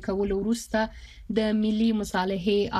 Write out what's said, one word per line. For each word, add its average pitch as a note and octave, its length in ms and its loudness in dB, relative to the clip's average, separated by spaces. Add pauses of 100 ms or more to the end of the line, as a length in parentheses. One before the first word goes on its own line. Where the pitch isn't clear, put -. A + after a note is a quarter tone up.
کولو G3 320 0
وروسته A3 460 0 (560)
د A3 100 2 (140)
ملي G#3+ 260 2 (120)
مصالحې G3 580 0 (200)